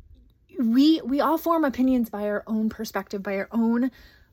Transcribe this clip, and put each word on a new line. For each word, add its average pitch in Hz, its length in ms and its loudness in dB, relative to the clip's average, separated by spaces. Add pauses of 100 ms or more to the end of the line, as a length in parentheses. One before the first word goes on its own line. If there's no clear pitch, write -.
(600)
we, 269 420 4
we 269 200 -2
all 285 160 2
form 330 280 0
opinions 254 440 0
by 208 140 -8
our 208 220 -2
own 220 240 -2
perspective, 202 540 -8
by 196 140 -4
our 190 140 -6
own, 233 400 0 (420)